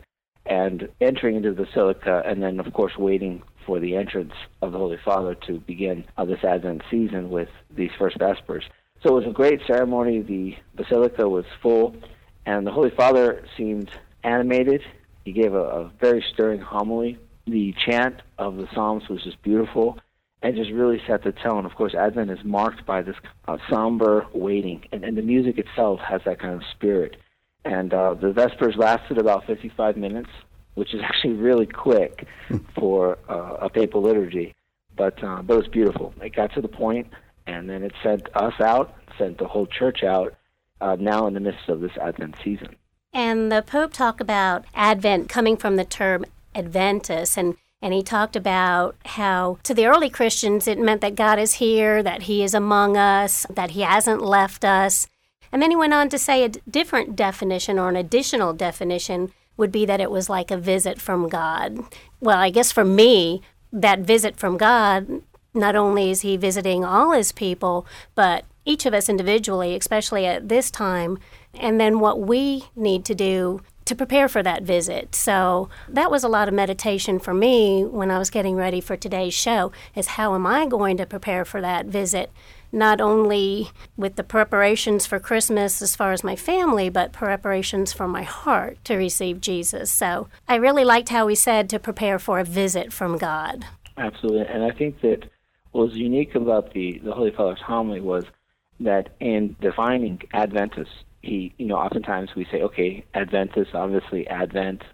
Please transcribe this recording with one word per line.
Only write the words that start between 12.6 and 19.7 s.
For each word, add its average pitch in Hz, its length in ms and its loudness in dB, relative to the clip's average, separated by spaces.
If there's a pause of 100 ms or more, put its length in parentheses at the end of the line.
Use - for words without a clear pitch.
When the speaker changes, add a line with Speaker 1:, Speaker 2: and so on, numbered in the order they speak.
Speaker 1:
the 101 40 -4
Holy 131 180 2
Father 127 560 4 (100)
seemed 107 340 -4 (360)
animated. 127 560 2 (420)
He 98 80 -12
gave 104 220 2
a, 95 100 0
a 82 280 -6 (100)
very 120 320 4
stirring 110 260 0
homily. 113 580 -4 (300)
The 104 260 -2 (120)
chant 123 360 0 (160)
of 95 200 -6
the 95 180 -10
Psalms 110 320 -2
was 92 160 -8
just 90 200 -14
beautiful 113 540 0 (440)